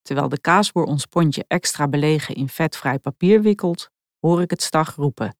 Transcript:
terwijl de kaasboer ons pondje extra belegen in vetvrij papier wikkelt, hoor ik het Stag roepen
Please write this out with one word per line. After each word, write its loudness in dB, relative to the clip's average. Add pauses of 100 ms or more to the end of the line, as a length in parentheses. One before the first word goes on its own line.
terwijl -2
de -4
kaasboer 2
ons -2
pondje 0
extra -2
belegen 0
in -4
vetvrij -4
papier 4
wikkelt, 0 (280)
hoor 2
ik -4
het -4
Stag -2
roepen -4